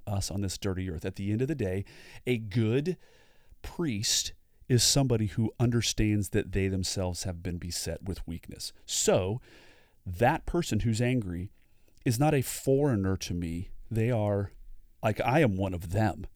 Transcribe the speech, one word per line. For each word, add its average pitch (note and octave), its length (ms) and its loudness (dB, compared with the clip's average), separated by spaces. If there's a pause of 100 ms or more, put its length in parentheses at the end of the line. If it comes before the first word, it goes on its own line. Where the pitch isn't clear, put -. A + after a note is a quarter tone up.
us G2 240 -2
on F#2+ 100 -4
this F#2+ 160 -4
dirty F#2 320 -4
earth. - 160 -6
At F#2+ 100 -6
the G2 160 -2
end A2 120 2
of C3+ 40 -2
the D#3+ 80 -2
day, G2 300 -2 (400)
a B2+ 140 2
good A#2 580 0 (640)
priest - 720 -2 (340)
is A#2+ 160 6
somebody A#2+ 440 4
who A2 320 0
understands A2 720 2
that F#2+ 240 0
they G2 140 2
themselves F#2 560 -2
have F2 200 -6
been F2 160 -4
beset E2+ 440 -6
with F2+ 240 -6
weakness. - 460 -10 (140)
So A#2 540 2 (680)
that A2+ 400 2
person E3 340 0
who's A2 200 0
angry G2+ 500 -2 (520)
is A#2 160 0
not D3+ 140 4
a C3+ 80 2
foreigner B2 760 2
to - 180 -6
me. E2+ 340 -4 (220)
They A2+ 180 2
are, G#2 420 0 (520)
like, G#2+ 180 0
I C#3+ 200 4
am G#2+ 140 4
one F#2+ 200 -2
of E2+ 160 -6
them. A2 340 0 (100)